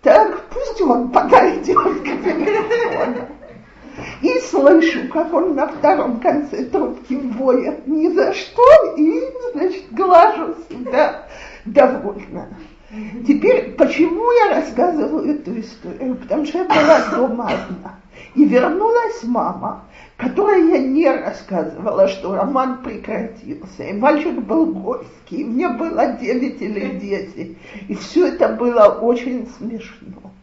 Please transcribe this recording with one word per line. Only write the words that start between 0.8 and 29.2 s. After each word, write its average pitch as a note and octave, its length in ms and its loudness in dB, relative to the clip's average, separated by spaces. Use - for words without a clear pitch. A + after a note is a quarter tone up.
он B3+ 300 0
подойдёт F#4 880 2
к - 40 -12
телефону». F#4 1200 -2
И B4 180 2
слышу, D4 720 4
как E4 220 -2
он E4 200 0
на C4+ 120 -2
втором C#4 520 0
конце C#4+ 460 -2
трубки - 500 -6
воет B3+ 720 -2
ни D#4 220 0
за - 240 0
что, - 300 -2
и, E4 260 2
значит, E4+ 380 -4
глажу F4 640 4
себя B3+ 560 -2
довольна. A#3 840 0
Теперь, F#4 460 2
почему E4+ 580 2
я D#4+ 160 2
рассказываю D4+ 760 -2
эту A3+ 260 -8
историю? A3+ 560 -10
Потому D4 300 -4
что - 120 -6
я F#4 60 -2
была D4 460 4
дома A#3+ 360 -2
одна. - 520 -8
И D4+ 100 6
вернулась A4 800 2
мама, F#3+ 600 -4
которой F4 540 2
я D4 80 4
не C4+ 320 2
рассказывала, - 960 -2
что - 260 -6
роман B3+ 480 -2
прекратился. - 1000 -10
И F#3 80 -10
мальчик D4 480 0
был A3+ 260 0
горький, - 760 -8
и - 20 -6
мне C4 240 -2
было D#4 440 -2
девять B3+ 500 -4
или G3 360 -6
десять. G3 600 -10
И G3+ 60 -6
всё - 340 0
это - 200 0
было A3+ 360 2
очень B3 580 -4